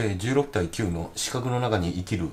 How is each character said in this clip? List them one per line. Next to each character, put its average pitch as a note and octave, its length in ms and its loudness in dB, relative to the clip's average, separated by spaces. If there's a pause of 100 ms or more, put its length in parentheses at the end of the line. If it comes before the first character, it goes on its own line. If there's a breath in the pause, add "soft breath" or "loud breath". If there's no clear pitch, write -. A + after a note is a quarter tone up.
(120)
ー、 F#2+ 40 -2
十 G#2+ 160 0
六 C#3 160 4
対 F2 200 0
九 G#2+ 200 0
の E2+ 280 -2
四 - 160 -4
角 B2 180 -2
の B2 80 2
中 A#2+ 200 2
に F2 160 0
生 F#2 100 -2
き G#2+ 120 -2
る F2+ 160 -2